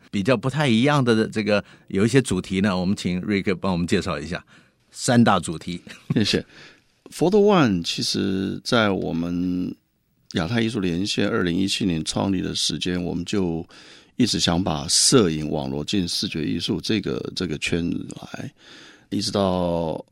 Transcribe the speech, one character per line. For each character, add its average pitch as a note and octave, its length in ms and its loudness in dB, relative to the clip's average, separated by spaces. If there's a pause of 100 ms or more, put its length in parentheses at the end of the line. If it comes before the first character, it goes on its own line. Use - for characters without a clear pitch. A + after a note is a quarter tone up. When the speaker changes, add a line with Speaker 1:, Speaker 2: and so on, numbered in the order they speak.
(120)
Speaker 1:
比 G2+ 100 -2
较 A#2+ 160 2
不 A#2 100 -2
太 C#3+ 200 0
一 A#2 160 4
样 C#3+ 200 4
的 A2 240 2
这 G#2+ 160 -4
个， G2+ 220 0 (220)
有 F#2+ 180 2
一 - 20 4
些 C3 140 4
主 G2 180 -2
题 F#2 220 -2
呢， G2 160 0
我 F2+ 80 0
们 G2 100 0
请 F2+ 260 -4
瑞 G2 200 0
克 F#2 140 0
帮 G2 160 -4
我 F2+ 60 0
们 E2+ 100 -2
介 G2 120 2
绍 D#2+ 200 -4
一 D2 80 -10
下 D#2+ 180 -8 (460)
三 A#2+ 320 4
大 G#2 160 4
主 D#2+ 180 -6
题。 F2 240 -10 (320)
Speaker 2:
谢 A2+ 100 4
谢。 F2 220 0 (680)
Photo F3+ 280 2
One D3+ 440 4
其 - 200 -6
实 G2 600 -2
在 A2 280 2
我 F2+ 200 -2
们 F2 640 -2 (580)
亚 E2 140 -2
太 A#2 140 0
艺 A2+ 80 0
术 A#2 100 -4
连 F2+ 240 0
线 G#2 240 -2
二 G#2+ 140 0
零 F2 140 0
一 F#2+ 120 2
七 G2+ 200 -2
年 D#2+ 180 0
创 G2+ 260 0
立 F#2 80 0
的 E2 140 -4
时 - 240 -2
间， F2+ 260 -2
我 E2 120 -4
们 E2+ 100 -4
就 F2 420 -2 (480)
一 A#2+ 120 2
直 - 120 0
想 E2+ 240 2
把 D#2+ 240 -2
摄 G2+ 440 4
影 D2+ 180 -4
网 C#2+ 220 -4
罗 C#2+ 120 -4
进 F#2 240 -2
视 - 200 -4
觉 E2 180 -4
艺 F#2+ 140 -2
术 F2 200 -2
这 G#2 220 -2
个， - 340 -4
这 F2+ 120 -4
个 D2+ 100 -4
圈 E2+ 320 -2
来， - 640 -8 (580)
一 G#2 100 -4
直 G2 120 -4
到 F2 800 0